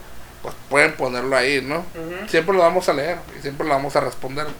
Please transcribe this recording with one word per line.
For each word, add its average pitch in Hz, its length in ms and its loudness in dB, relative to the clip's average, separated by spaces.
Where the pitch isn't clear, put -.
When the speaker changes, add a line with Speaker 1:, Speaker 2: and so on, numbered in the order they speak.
Speaker 1:
pues - 120 -8
pueden 147 260 6
ponerlo 127 420 0
ahí, 131 260 4
¿no? 143 160 -2
Speaker 2:
Ujú. 175 340 -8
Speaker 1:
Siempre 170 260 2
lo 185 80 6
vamos 175 260 4
a 180 40 6
leer 156 240 -2
y - 40 -14
siempre 143 240 -4
lo 151 80 2
vamos 139 220 0
a 147 40 4
responder 135 460 -4